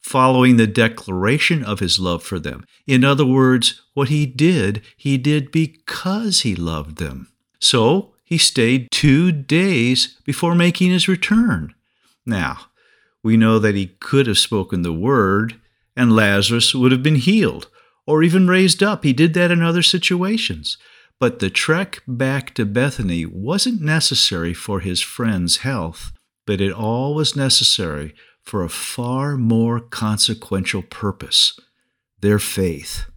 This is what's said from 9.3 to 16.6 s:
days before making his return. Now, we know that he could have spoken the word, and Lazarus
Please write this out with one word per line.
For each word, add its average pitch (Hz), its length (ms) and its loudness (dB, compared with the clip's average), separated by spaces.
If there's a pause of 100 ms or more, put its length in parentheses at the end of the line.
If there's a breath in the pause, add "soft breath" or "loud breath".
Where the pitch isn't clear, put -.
days 143 920 0
before 170 280 -2
making 175 360 2
his 180 180 0
return. 185 680 0 (520)
Now, 90 400 -4 (560)
we 113 160 4
know 110 200 4
that 104 160 2
he 98 120 -2 (140)
could 139 260 2
have 104 120 0
spoken 95 440 -2
the 85 100 -2
word, 107 680 0 (380)
and 120 180 4
Lazarus 104 600 2